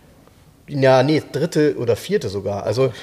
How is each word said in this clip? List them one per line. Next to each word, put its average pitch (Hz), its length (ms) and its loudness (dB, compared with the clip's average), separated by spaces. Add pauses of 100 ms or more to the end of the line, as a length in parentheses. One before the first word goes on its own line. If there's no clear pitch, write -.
(680)
Ja, 147 360 4
nee, 151 180 2 (100)
dritte 151 460 0
oder 117 180 0
vierte 180 340 -4
sogar. 101 340 -6
Also, 120 400 0